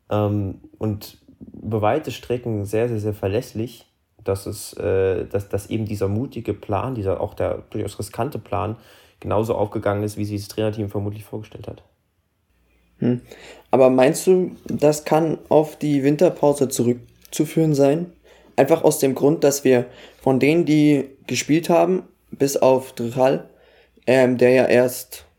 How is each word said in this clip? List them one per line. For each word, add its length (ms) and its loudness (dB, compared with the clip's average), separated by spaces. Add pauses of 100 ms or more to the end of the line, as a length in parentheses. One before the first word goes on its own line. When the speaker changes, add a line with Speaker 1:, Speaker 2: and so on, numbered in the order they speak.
(120)
Speaker 1:
ähm, 480 -2 (180)
und 400 -8 (460)
über 180 -4
weite 300 0
Strecken 540 -6
sehr, 240 -2
sehr, 100 -6
sehr 140 -4
verlässlich, 760 -6 (360)
dass 220 -4
es, 280 -12
äh, 520 -2
dass, 240 -6
dass 220 -6
eben 140 -4
dieser 240 -4
mutige 440 -4
Plan, 400 -6
dieser 280 -4
auch 120 -6
der 380 -4
durchaus 260 -8
riskante 400 -8
Plan 380 -6 (440)
genauso 360 -2
aufgegangen 480 -4
ist, 140 -8
wie 80 -6
sich 160 -8
das 80 -14
Trainerteam 400 -4
vermutlich 340 -8
vorgestellt 440 -16
hat. 160 -16 (1120)
Speaker 2:
Hm. 240 -2 (500)
Aber 180 6
meinst 380 2
du, 380 2
das 400 0
kann 320 0 (100)
auf 300 2
die 260 0
Winterpause 640 2
zurückzuführen 1040 -2
sein? 380 2 (460)
Einfach 260 4
aus 160 4
dem 160 0
Grund, 300 2
dass 180 0
wir 220 4 (360)
von 200 2
denen, 240 4
die 400 4 (200)
gespielt 440 -2
haben, 340 2 (260)
bis 280 0
auf 340 2
Drechal, 560 0 (580)
ähm, 320 4
der 120 6
ja 160 4
erst, 640 0 (120)